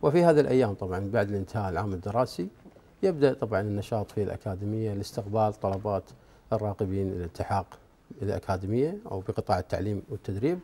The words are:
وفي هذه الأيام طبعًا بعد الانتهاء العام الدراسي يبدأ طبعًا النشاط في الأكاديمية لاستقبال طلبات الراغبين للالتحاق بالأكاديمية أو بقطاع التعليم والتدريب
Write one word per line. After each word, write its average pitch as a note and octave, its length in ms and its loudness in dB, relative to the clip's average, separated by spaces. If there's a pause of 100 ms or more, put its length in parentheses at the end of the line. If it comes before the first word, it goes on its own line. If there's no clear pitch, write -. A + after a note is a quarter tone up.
وفي D#3 220 6
هذه D#3 160 8
الأيام B2+ 340 4
طبعًا F#2+ 360 -4
بعد G#2 180 2
الانتهاء G2+ 420 -2
العام G2 220 -2
الدراسي A#2 560 -2 (540)
يبدأ D3 300 4
طبعًا A2 280 0
النشاط G#2 500 -2
في G#2+ 120 -2
الأكاديمية G2+ 720 -4
لاستقبال G#2 680 0
طلبات G2 440 -2 (480)
الراغبين G2 580 0
للالتحاق F#2 680 -4 (420)
بالأكاديمية G#2 800 -2 (120)
أو F#2+ 100 -6
بقطاع G2 380 -2
التعليم F#2+ 520 -2
والتدريب A2 540 -2